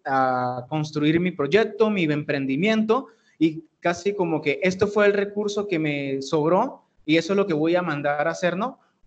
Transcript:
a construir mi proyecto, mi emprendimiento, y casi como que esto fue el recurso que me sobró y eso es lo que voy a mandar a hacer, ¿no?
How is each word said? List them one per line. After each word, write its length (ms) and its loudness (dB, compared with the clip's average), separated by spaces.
a 640 0
construir 540 0
mi 100 0
proyecto, 580 2
mi 140 0
emprendimiento, 1040 0
y 220 0
casi 340 -2
como 280 -2
que 200 0
esto 260 2
fue 180 2
el 80 4
recurso 560 -2
que 100 0
me 420 -2
sobró 640 0
y 100 4
eso 160 2
es 60 2
lo 100 2
que 60 -2
voy 240 2
a 40 0
mandar 460 -2
a 40 -2
hacer, 260 -2
¿no? 200 -6